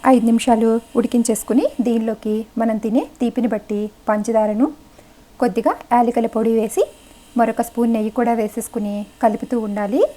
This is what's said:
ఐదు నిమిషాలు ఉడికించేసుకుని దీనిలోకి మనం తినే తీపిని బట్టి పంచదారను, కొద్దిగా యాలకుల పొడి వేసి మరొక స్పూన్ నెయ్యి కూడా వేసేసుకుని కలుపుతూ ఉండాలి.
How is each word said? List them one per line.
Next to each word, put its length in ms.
ఐదు 160
నిమిషాలు 380
ఉడికించేసుకుని 640
దీనిలోకి 480
మనం 240
తినే 180
తీపిని 340
బట్టి 260
పంచదారను, 580
కొద్దిగా 320
యాలకుల 420
పొడి 240
వేసి 240
మరొక 280
స్పూన్ 280
నెయ్యి 220
కూడా 220
వేసేసుకుని 540
కలుపుతూ 340
ఉండాలి. 340